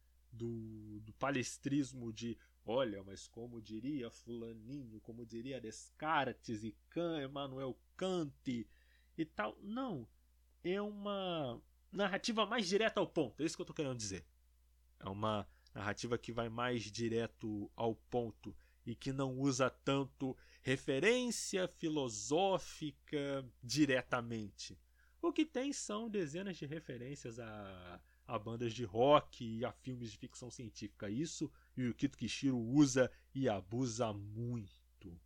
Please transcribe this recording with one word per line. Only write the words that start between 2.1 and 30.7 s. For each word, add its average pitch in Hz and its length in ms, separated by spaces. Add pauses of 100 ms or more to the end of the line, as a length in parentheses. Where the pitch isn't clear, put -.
de, 113 240 (300)
"Olha, 107 360
mas 95 240
como 117 360
diria 117 480
fulaninho, 117 880
como 117 240
diria 117 340
Descartes 123 1040
e 110 140 (140)
Kant, 165 340
Immanuel 139 560 (160)
Kant 147 720 (480)
e 160 80
tal." - 380
Não, 208 440 (560)
é 190 200
uma 196 760 (320)
narrativa 202 540
mais 208 240
direta 208 320
ao 165 60
ponto, 135 360
é 156 40
isso 160 100
que 185 60
eu 175 40
tô 156 60
querendo 139 240
dizer. 98 300 (720)
É - 100
uma 104 400 (240)
narrativa 113 460
que 117 160
vai 117 160
mais 120 320
direto 110 920
ao 113 200
ponto 113 600 (300)
e 120 100
que 135 200
não 135 240
usa 131 320
tanto 139 680 (240)
referência 185 1080
filosófica 143 1800 (120)
diretamente. 120 1160 (440)
O 339 120
que 311 100
tem 277 260
são 226 380
dezenas 190 480
de - 80
referências 135 760
a, 95 600 (260)
a 117 120
bandas 113 340
de 117 120
rock 131 600
e 113 220
a 113 40
filmes 120 400
de 101 60
ficção 123 340
científica. 107 600